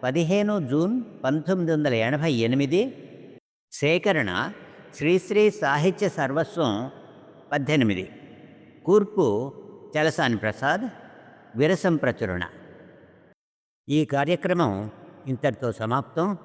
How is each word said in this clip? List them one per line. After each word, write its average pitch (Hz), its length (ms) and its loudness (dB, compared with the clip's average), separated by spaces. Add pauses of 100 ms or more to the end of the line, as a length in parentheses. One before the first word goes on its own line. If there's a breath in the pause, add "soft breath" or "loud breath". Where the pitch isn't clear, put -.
పదిహేను 170 640 0
జూన్ 180 360 0 (200)
పంతొమ్మిది 160 480 0
వందల 151 220 2
ఎనభై 139 380 0
ఎనిమిది. 139 800 0 (600)
సేకరణ 143 800 0 (440)
శ్రీశ్రీ 190 560 2
సాహిత్య 165 580 0
సర్వస్వం 139 800 -2 (600)
పద్దెనిమిది. 123 600 0 (760)
కూర్పు 151 680 2 (440)
చలసాని 151 400 2
ప్రసాద్, 131 440 -2 (720)
విరసం 170 400 2
ప్రచురణ. 110 480 -2 (1500)
ఈ 147 160 4
కార్యక్రమం 143 880 0 (360)
ఇంతటితో 127 440 -2
సమాప్తం. 139 720 -2